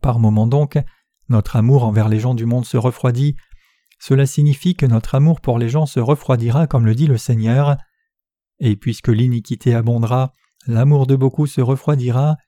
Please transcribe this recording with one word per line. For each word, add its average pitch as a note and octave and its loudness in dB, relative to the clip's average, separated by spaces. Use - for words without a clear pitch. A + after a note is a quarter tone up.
Par A#2 0
moments A2 2
donc, C#3+ 0
notre - 0
amour B2 4
envers A2 0
les G#2+ 0
gens B2 -2
du A2+ -4
monde A#2+ -2
se - -4
refroidit. B2+ -2
Cela C3+ 2
signifie D3 0
que - -2
notre A#2 0
amour D3+ 2
pour A#2 -2
les A#2 -2
gens D3+ 0
se C3+ -4
refroidira, B2+ 0
comme B2 0
le A2 2
dit D3 0
le C3 2
Seigneur. B2 0
Et A2 0
puisque - -6
l'iniquité A#2+ 0
abondera, A#2 -2
l'amour C3 2
de C3+ 2
beaucoup C3+ 0
se C#3 -4
refroidira. C3 0